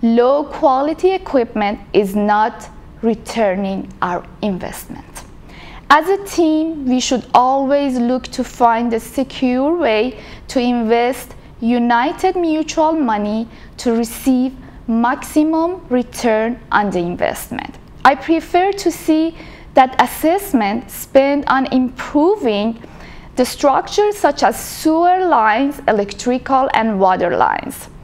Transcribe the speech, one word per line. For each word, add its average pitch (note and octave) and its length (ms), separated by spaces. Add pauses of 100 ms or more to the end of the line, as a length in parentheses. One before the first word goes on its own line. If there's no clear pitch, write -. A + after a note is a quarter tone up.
Low A#3+ 420
quality D4 680
equipment A#3 640 (140)
is G3 240
not G#3 520 (340)
returning G3+ 880 (100)
our F3+ 240 (160)
investment. - 640 (840)
As D#4 200
a G4 160
team, D#4 640
we B3+ 120
should B3 340
always C4+ 640
look B3 360
to B3+ 100
find A#3 500
a A3+ 60
secure C4 800
way B3 400 (300)
to - 100
invest A#3+ 760 (260)
United A#3+ 760
Mutual D#4+ 580
money A3 540 (300)
to A#3+ 160
receive B3+ 600 (360)
maximum D4+ 1000
return A#3+ 680 (140)
on G3+ 180
the F#3 80
investment. - 800 (260)
I C#4 120
prefer F4 560
to F#4+ 180
see D#4+ 460 (380)
that B3+ 280
assessment B3+ 880
spent C#4 580
on C4 240
improving B3+ 1120 (540)
the B3 80
structure C#4+ 680
such D4 320
as A#3 160
sewer F4 680
lines, C4 640
electrical, B3 880
and A3 240
water F#3 380
lines. - 520 (160)